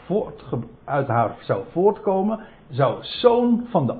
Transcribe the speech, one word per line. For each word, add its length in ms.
voortge-, 640
uit 220
haar 320
zou 320
voortkomen, 680
zou 320
zoon 680
van 180
de 120